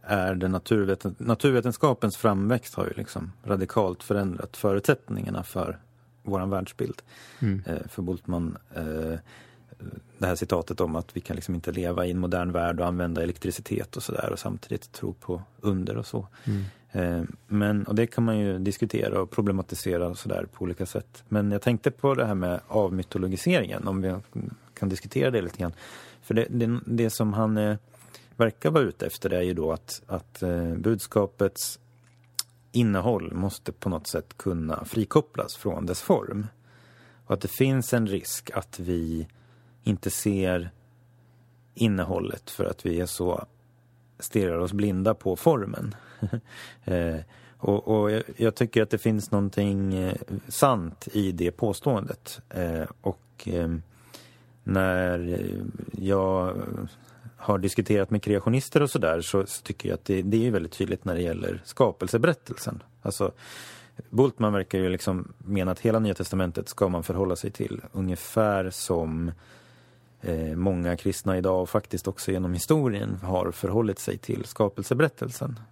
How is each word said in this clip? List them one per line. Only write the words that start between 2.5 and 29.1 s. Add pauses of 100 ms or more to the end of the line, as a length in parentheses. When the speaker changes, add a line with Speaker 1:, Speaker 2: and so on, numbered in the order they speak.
Speaker 1:
har
ju
liksom (120)
radikalt
förändrat
förutsättningarna
för (440)
våran
världsbild. (380)
Speaker 2:
Mm.
Speaker 1:
Eh,
för
Bultmann, (180)
eh, (1000)
det
här
citatet
om
att
vi
kan
liksom
inte
leva
i
en
modern
värld
och
använda
elektricitet
och
sådär
och
samtidigt
tro
på (180)
under
och
så. (160)
Speaker 2:
Mm. (280)
Speaker 1:
Eh, (220)
men,
och
det
kan
man
ju
diskutera
och
problematisera
och
sådär
på
olika
sätt.
Men
jag
tänkte
på
det
här
med
avmytologiseringen,
om
vi (600)
kan
diskutera
det
lite
grann. (500)
För
det,
det,
det
som
han,
eh, (600)
verkar
vara
ute
efter